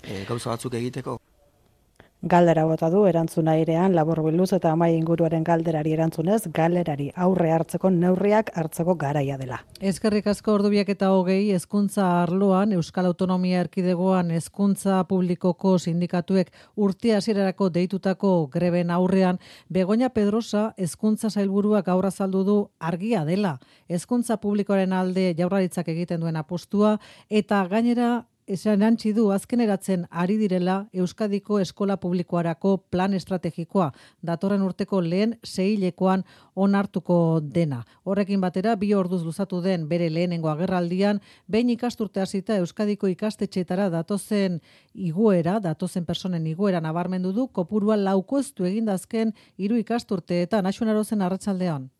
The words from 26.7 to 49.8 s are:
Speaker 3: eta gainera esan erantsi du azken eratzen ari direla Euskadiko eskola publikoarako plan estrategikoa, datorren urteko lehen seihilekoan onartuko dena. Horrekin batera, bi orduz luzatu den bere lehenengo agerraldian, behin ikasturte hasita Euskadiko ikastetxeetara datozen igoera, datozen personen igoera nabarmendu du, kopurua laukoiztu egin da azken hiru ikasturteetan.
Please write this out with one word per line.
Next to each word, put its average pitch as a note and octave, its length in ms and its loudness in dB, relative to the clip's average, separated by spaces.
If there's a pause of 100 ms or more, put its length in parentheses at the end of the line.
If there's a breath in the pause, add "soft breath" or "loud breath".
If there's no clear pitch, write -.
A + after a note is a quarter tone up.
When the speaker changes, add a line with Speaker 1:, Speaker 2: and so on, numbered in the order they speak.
Speaker 3:
eta G#3 380 0
gainera A#3 580 0 (220)
esan G3+ 340 0
erantsi A3 320 2
du G#3 180 4
azken G3+ 300 0
eratzen F#3+ 480 0
ari F3+ 280 0
direla F#3+ 560 0
Euskadiko G3+ 680 -2
eskola G3 380 -2
publikoarako F3 800 -2 (120)
plan F#3+ 240 0
estrategikoa, F3 760 -2 (300 loud breath)
datorren F#3+ 400 -2
urteko F#3+ 400 -2
lehen G3 420 0
seihilekoan F#3+ 800 0 (320 soft breath)
onartuko F3+ 880 2
dena. C#3 400 -2 (200 soft breath)
Horrekin G3 380 -2
batera, F#3 340 0
bi G3+ 180 0
orduz F#3 300 0
luzatu F3+ 380 -6
den F3 280 -2
bere E3+ 200 0
lehenengo E3 400 -2
agerraldian, F#3 680 0 (280 soft breath)
behin A3+ 220 0
ikasturte A3+ 520 -4
hasita F#3+ 360 -2
Euskadiko G3+ 500 -2
ikastetxeetara F#3+ 840 -2
datozen F#3 720 -2 (320 soft breath)
igoera, F#3 680 2
datozen F3+ 460 -4
personen E3+ 420 -4
igoera F3+ 340 0
nabarmendu F3+ 520 -4
du, B3+ 140 -2
kopurua G#3 500 0
laukoiztu G3 680 0
egin G#3 200 -2
da G#3+ 80 -2
azken A3+ 420 -4 (220 soft breath)
hiru G3+ 200 0
ikasturteetan. G3 880 -2